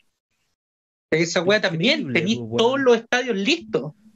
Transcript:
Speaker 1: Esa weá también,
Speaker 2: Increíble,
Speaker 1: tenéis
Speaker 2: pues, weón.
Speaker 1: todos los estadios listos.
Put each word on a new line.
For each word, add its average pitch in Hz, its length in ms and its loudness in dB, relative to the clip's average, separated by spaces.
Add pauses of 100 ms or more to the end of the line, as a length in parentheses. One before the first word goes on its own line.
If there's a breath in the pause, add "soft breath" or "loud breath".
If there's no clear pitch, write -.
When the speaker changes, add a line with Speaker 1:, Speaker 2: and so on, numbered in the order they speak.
(1120)
Speaker 1:
Esa 165 320 0
weá 202 180 2
también, 202 400 0
Speaker 2:
Increíble, 165 200 -2
Speaker 1:
tenéis 196 180 -2
Speaker 2:
pues, 117 100 -10
weón. 117 100 -4
Speaker 1:
todos 254 220 2
los 247 160 6
estadios 247 400 -2
listos. 220 560 -2 (240)